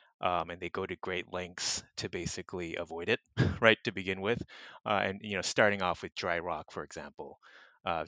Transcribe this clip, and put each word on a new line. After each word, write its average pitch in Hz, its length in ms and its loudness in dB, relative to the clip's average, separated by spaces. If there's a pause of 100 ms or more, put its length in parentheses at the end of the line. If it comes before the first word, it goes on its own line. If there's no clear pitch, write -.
(220)
um, 87 280 0
and 87 100 -10
they 87 100 -6
go 95 160 -2
to 90 100 -4
great 90 360 -4
lengths 90 520 -4 (140)
to 107 120 -4
basically 87 680 -6
avoid 85 320 -4
it, 120 100 2 (180)
<laughs> - 240 2
right, 110 220 10
to 117 80 -2
begin 95 300 -2
with. 110 200 2 (440)
Uh, 104 180 4
and, 98 180 0
you 104 140 -4
know, 92 60 2
starting 101 420 4
off 90 180 0
with 90 140 -8
dry 87 240 0
rock, 82 320 -4
for 85 120 -6
example, - 560 -12 (460)
uh, 82 220 -2